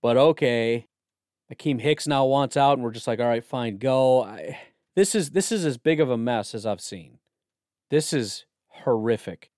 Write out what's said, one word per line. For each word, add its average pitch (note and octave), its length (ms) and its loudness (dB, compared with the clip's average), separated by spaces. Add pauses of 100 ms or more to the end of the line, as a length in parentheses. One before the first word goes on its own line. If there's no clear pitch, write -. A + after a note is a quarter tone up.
But A#2+ 160 2
okay. A#2+ 680 2 (640)
Akeem C3+ 260 -4
Hicks D3 280 0
now C#3 180 2
wants C3+ 320 0
out, C#3 160 4
and C3 100 -2
we're A#2 80 -4
just A2+ 160 -10
like, A2+ 120 -2
"All A#2+ 80 2
right, A#2 160 0
fine, A#2 340 -6
go." C3 460 2
I, G#2 360 -12 (360)
this G3 200 2
is, E3 140 0
this F#3 220 -2
is G3+ 120 -2
as C#3 140 -2
big D3+ 220 0
of C#3+ 100 2
a A#2+ 80 0
mess A2+ 360 -4
as G#2+ 120 -10
I've G2+ 160 -4
seen. D2+ 380 -16 (680)
This D3+ 240 0
is A#2 320 -4 (380)
horrific. A2 760 -2